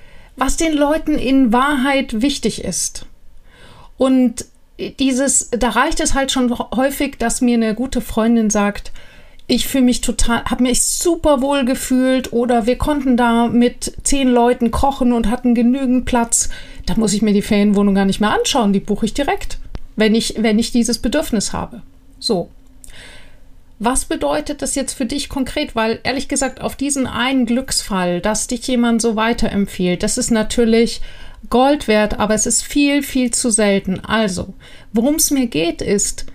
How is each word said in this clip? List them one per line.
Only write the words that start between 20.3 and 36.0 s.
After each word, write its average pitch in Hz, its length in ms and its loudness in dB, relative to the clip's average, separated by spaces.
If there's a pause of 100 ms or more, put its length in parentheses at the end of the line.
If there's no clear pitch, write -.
wenn 214 200 2
ich 233 140 -2
dieses 240 260 2
Bedürfnis 254 540 -2
habe. 170 300 -8 (360)
So. 180 300 -2 (1300)
Was 247 220 0
bedeutet 294 560 -4
das - 140 -4
jetzt 269 180 -4
für 254 140 -4
dich 285 240 -6
konkret? 277 440 -4
Weil 226 280 -2
ehrlich - 260 -4
gesagt, 277 320 -4
auf - 160 -6
diesen 277 300 -2
einen 254 400 0
Glücksfall, 196 760 -2
dass 214 260 -2
dich 240 200 -6
jemand 240 340 2
so 233 160 0
weiterempfiehlt, 202 880 0
das 214 160 -2
ist 247 120 -2
natürlich 226 720 2 (480)
Gold 277 400 2
wert, 214 320 2
aber 214 140 2
es 214 100 2
ist - 180 0
viel, 285 400 2
viel 254 280 0
zu - 180 -2
selten. 196 520 2
Also, 202 520 -2 (400)
worum's 277 380 0
mir 269 160 2
geht, 320 340 -2
ist, - 540 -2